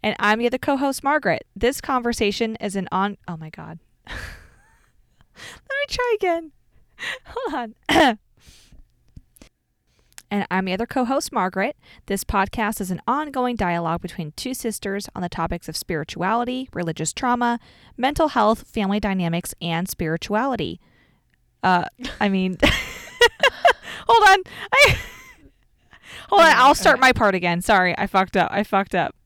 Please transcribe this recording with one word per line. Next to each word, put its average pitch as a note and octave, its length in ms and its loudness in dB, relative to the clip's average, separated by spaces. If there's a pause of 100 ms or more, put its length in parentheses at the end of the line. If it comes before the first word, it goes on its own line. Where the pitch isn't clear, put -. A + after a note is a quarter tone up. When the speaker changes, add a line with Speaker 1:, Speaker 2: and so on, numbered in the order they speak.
Speaker 1:
And G#3+ 160 -2
I'm G#3+ 220 2
the B3 60 0
other B3+ 120 0
co-host, C#4 460 -2
Margaret. C4+ 500 0
This A#3 260 -2
conversation A3+ 760 -2
is G3 180 -6
an F#3+ 160 -6
on-, G3 280 -2 (100)
oh, E3+ 80 -10
my D#3+ 140 -16
God. D#3+ 280 -16 (140)
<laughs> - 160 -20
Let - 80 -12
me - 1700 -12
try A#4+ 300 -2
again. E4 340 -2 (720)
Hold C#4 460 -8 (160)
on. D4 340 4
<clears throat> - 60 -20 (2000)
And G3+ 180 -2
I'm F#3+ 140 0
the F#3 80 -2
other G#3 140 -4
co-host, C4+ 440 -2
Margaret. G3 460 -2 (300)
This G3 180 -4
podcast G#3 560 -2
is F#3 100 -6
an F3 160 -6
ongoing C4 480 -2
dialogue E3+ 460 -2
between E3 340 -10
two B3+ 200 -8
sisters G3+ 600 -6
on F#3+ 60 -8
the F3 80 -4
topics E3+ 400 -6
of D#3+ 80 -10
spirituality, A#3 960 -4
religious E3 400 -6
trauma, A#3+ 480 0 (380)
mental C#4+ 300 2
health, A3 380 2
family G#3 320 -2
dynamics, F3+ 640 -2
and F3 300 -4
spirituality. F3+ 880 -4 (840)
Uh, F3+ 220 2 (340)
I G3+ 120 0
mean, F#3 300 -2
<laughs> - 1500 0
hold A4+ 220 8
on. F#4+ 80 8 (340)
I, C#5 240 6 (640)
<laughs> - 720 -20
hold G4+ 100 6
on. E4 80 10
Speaker 2:
Okay, C4+ 80 6
Speaker 1:
I'll C4+ 180 8
start D4 200 4
Speaker 2:
okay. B3 80 -2
Speaker 1:
my B3+ 100 8
part G#3 220 4
again. F3 260 0
Sorry, F#3 380 4
I G3 80 -2
fucked F#3+ 320 2
up. F3 120 2
I G3 120 0
fucked - 320 0
up. E3 200 0 (100)